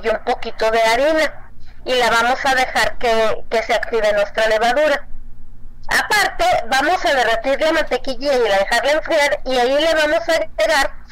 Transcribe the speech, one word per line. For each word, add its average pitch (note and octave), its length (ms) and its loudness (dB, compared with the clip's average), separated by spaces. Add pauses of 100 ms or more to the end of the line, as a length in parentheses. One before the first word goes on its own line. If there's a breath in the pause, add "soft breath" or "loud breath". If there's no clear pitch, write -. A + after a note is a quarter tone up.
un G#3+ 160 0
poquito A#3 460 -2
de A3+ 120 2
harina C#4+ 680 0 (340 soft breath)
y B3+ 100 -2
la A#3+ 160 2
vamos A#3 360 2
a C4 80 2
dejar B3 440 0
que, A3+ 520 2
que A3+ 140 0
se A#3 100 0
active G#3 380 0
nuestra G#3 360 0
levadura. B3 580 2 (840)
Aparte, F#4+ 560 0 (240)
vamos D4 360 0
a E4 100 2
derretir A#3+ 460 0
la D#4 120 2
mantequilla C4+ 600 0
y A#3+ 140 2
la G3 100 2
dejarla A#3 340 0
enfriar D4 520 0
y C4 140 0
ahí B3 240 2
le D#4+ 120 2
vamos D#4 340 0
a E4 40 0
agregar D#4 600 0 (180 loud breath)